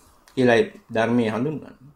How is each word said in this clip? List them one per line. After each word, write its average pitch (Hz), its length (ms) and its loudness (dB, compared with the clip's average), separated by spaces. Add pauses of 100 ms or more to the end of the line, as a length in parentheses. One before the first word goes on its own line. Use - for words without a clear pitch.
(300)
කියලා 123 260 2
ඒ 107 120 2 (200)
ධර්මයේ 113 420 0
හඳුන්වන්නේ. 131 680 -8